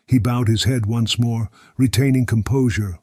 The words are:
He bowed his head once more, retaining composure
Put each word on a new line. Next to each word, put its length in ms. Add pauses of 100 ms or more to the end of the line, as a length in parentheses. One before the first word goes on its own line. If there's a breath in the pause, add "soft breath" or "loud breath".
He 140
bowed 280
his 180
head 200
once 320
more, 320 (260 soft breath)
retaining 520
composure 760